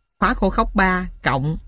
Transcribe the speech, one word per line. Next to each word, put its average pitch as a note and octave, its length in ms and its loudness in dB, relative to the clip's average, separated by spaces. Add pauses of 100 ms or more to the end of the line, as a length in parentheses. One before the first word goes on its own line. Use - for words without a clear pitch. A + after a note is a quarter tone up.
(180)
khóa G#3 160 0
khô G3 160 0
khốc - 240 0
ba, F#3 360 2 (120)
cộng C#3+ 460 0